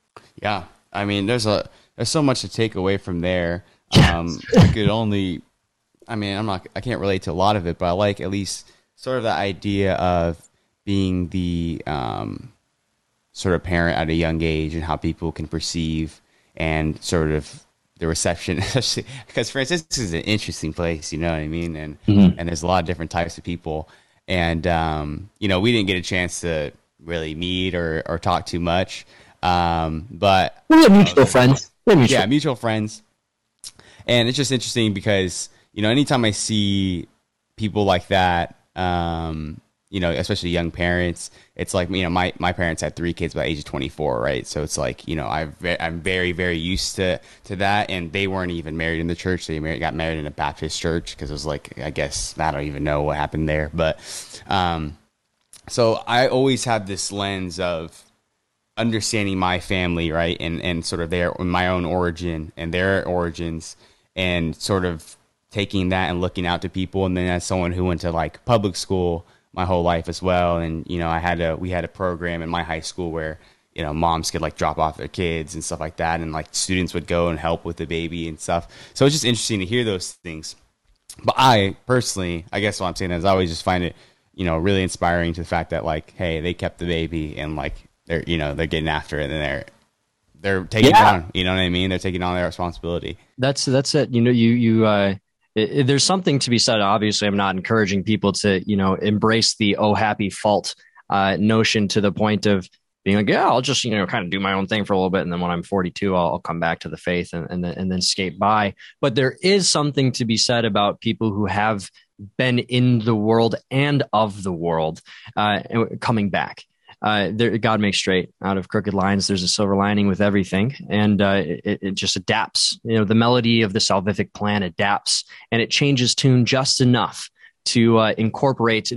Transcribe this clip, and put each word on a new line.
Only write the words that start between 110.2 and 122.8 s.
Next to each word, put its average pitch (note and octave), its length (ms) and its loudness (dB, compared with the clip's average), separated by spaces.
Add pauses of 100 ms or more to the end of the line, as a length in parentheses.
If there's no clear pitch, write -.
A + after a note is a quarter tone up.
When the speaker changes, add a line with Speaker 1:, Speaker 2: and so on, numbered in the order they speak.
Speaker 2:
be A2 120 0
said A#2 280 2
about G2+ 360 0
people A2+ 320 0
who G2+ 140 0
have G2+ 440 -2 (460)
been B2+ 220 2
in B2 420 2
the A2+ 140 2
world A2 420 2 (140)
and C#3 320 2 (100)
of G#2 300 2
the F#2+ 100 -4
world, E2 480 -2 (360)
uh, G#2 320 2
and A2+ 320 -2
coming G#2+ 300 0
back. E2 340 -4 (360)
Uh, G#2 320 2
there, A2 260 2
God A2 200 2
makes G#2 180 2
straight F#2 340 0 (120)
out G2 160 0
of F2+ 80 -6
crooked G#2 260 -2
lines. G2 360 2
There's F#2+ 160 0
a F2 40 0
silver G2 280 2
lining G2+ 320 2
with F#2 120 2
everything, G2+ 540 2 (160)
and, G#2 320 4
uh, G2 220 4
it, F2 360 -2
it G2 140 -4
just - 220 -2
adapts. - 640 -2